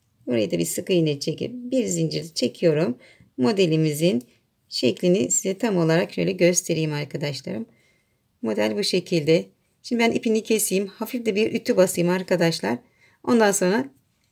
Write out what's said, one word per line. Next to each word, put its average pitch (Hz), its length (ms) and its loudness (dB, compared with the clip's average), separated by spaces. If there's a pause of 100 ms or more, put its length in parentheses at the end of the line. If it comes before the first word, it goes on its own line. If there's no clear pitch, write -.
(260)
burayı 226 240 0
da 175 80 -2
bir 170 60 0
sık - 260 -6
iğne 160 300 2
çekip 160 340 -6
bir 247 300 -2
zincir 160 500 -4
çekiyorum. 185 640 0 (380)
Modelimizin 175 840 2 (460)
şeklini 196 600 2
size 190 280 -2
tam 214 180 0
olarak 165 360 2
şöyle 180 200 -2
göstereyim 170 600 0
arkadaşlarım. 147 760 -6 (760)
Model 214 340 -2
bu 202 80 -2
şekilde. 175 600 0 (360)
Şimdi 233 200 -2
ben 233 100 2
ipini 226 300 0
keseyim. 202 440 0
Hafif 226 400 -10
de 214 80 0
bir 214 180 0
ütü 226 240 -2
basayım 180 340 2
arkadaşlar. 185 680 0 (440)
Ondan 226 300 4
sonra 202 420 0 (380)